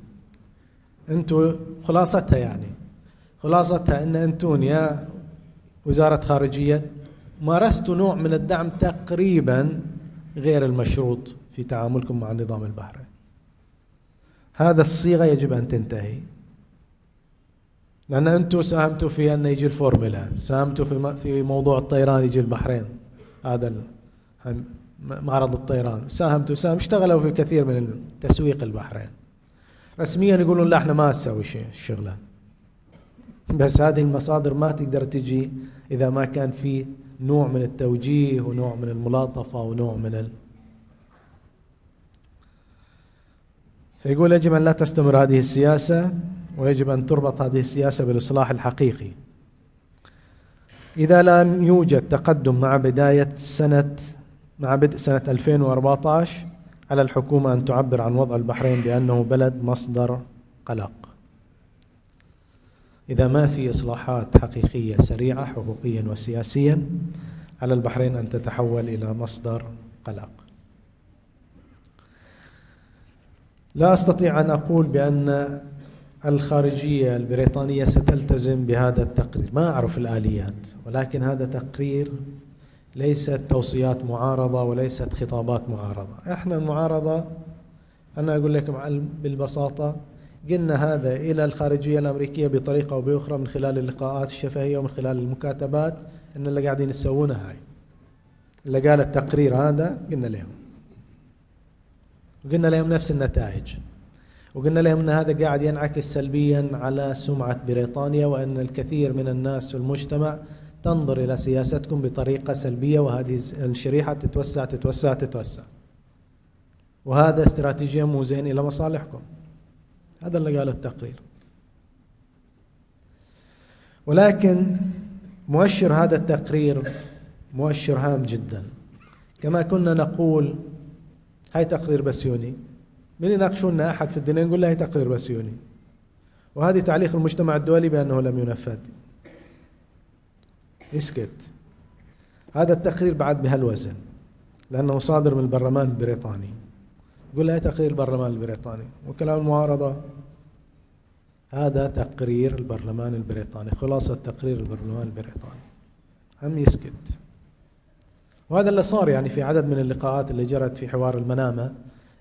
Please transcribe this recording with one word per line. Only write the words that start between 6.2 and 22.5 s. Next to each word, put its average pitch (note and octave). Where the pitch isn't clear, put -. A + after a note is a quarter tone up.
خارجية C#3+
مارستوا F3
نوع F#3
من D#3+
الدعم E3
تقريبًا E3
غير C#3+
المشروط B2
في B2
تعاملكم A#2+
مع A2
النظام A2
البحري. G#2+
هذا D#3+
الصيغة E3
يجب C#3
أن A#2+
تنتهي، A2
لأن C#3+
أنتوا F3
ساهمتوا D#3
في D3+
أن D3
يجي C#3+
الفورمولا، A2+
ساهمتوا C#3
في C#3+
م-، C#3
في C#3
موضوع C3+
الطيران C3+
يجي B2+
البحرين، A#2